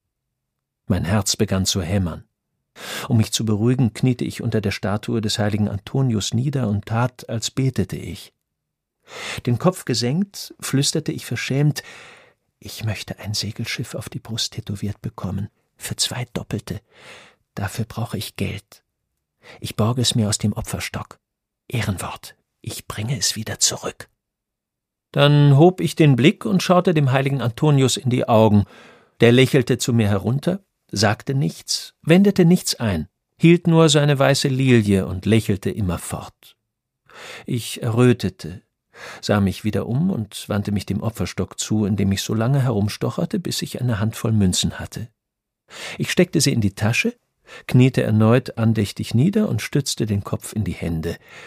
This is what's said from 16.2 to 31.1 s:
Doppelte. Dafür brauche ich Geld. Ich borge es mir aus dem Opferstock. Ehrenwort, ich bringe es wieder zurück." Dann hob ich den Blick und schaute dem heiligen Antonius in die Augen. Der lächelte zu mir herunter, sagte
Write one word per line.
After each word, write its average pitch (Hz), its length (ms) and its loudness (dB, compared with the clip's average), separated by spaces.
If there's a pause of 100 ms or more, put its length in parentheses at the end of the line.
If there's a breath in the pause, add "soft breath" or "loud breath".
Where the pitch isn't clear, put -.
Doppelte. - 460 -8 (720 loud breath)
Dafür 101 300 -6
brauche - 340 -8
ich - 180 -10
Geld. - 480 -10 (760 loud breath)
Ich - 160 -10
borge 120 260 0
es - 120 0
mir 107 140 2
aus 101 100 -2
dem 104 140 0
Opferstock. - 680 -10 (500)
Ehrenwort, 95 680 -6 (240)
ich - 260 -12
bringe 117 300 -6
es - 200 -4
wieder - 220 -8
zurück." - 500 -4 (1040)
Dann 143 440 6
hob 160 240 6
ich 165 160 -4
den 147 180 6
Blick 131 300 2
und 190 180 2
schaute 180 300 2
dem 147 180 2
heiligen 135 300 0
Antonius 131 560 2
in - 140 -2
die 123 180 0
Augen. 107 360 6 (560 loud breath)
Der 117 120 8
lächelte 127 460 4
zu - 160 -2
mir 110 140 4
herunter, 117 520 -2 (300)
sagte 107 440 0